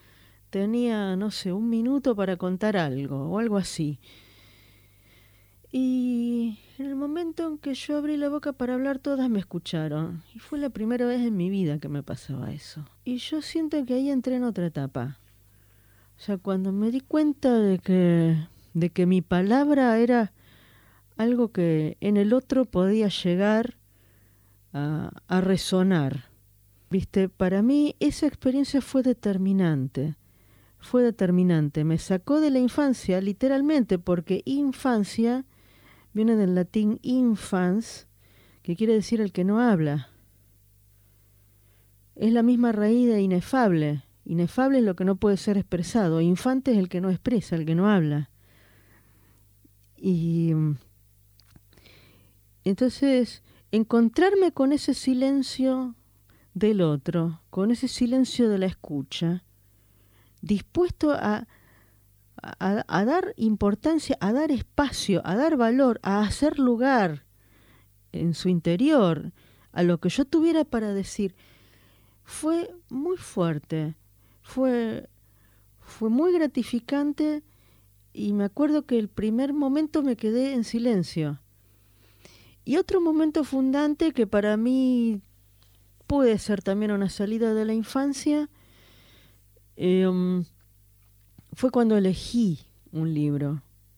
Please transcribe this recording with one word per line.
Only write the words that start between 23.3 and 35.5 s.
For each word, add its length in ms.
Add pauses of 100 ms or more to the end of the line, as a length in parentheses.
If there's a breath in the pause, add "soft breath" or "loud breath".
a, 400 (160)
a 140
resonar. 880 (600)
Viste, 400
para 320
mí 380
esa 280
experiencia 540
fue 220
determinante. 1120 (640 soft breath)
Fue 240
determinante. 800
Me 140
sacó 420
de 120
la 80
infancia, 600
literalmente, 800
porque 460
infancia 1000 (680 soft breath)